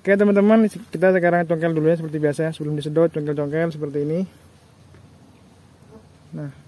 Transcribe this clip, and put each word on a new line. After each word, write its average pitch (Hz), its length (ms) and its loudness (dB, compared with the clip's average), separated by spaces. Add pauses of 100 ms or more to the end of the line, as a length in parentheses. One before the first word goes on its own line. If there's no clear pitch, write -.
Oke, 190 160 2
teman-teman, 208 560 4
kita 180 400 0
sekarang 175 320 2
congkel 165 320 -2
dulu 151 80 0
ya, 165 160 2
seperti 160 160 -8
biasa 147 320 -2
ya. - 80 -4
Sebelum 151 240 -6
disedot, 156 320 0
congkel-congkel 151 640 -4
seperti 147 320 -6
ini. 160 120 -2 (2000)
Nah. 151 200 -12 (160)